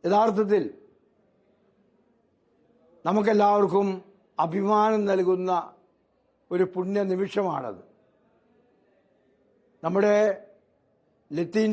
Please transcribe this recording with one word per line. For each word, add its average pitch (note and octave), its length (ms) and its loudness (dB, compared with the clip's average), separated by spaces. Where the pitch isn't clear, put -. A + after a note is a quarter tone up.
യഥാർത്ഥത്തിൽ G3+ 580 2
നമുക്കെല്ലാവർക്കും G3+ 800 2
അഭിമാനം G#3 640 0
നൽകുന്ന F#3 440 0
ഒരു F3+ 120 2
പുണ്യ F#3+ 260 -2
നിമിഷമാണത്. E3 680 -4
നമ്മുടെ G3+ 280 2
ലത്തീൻ G#3 360 0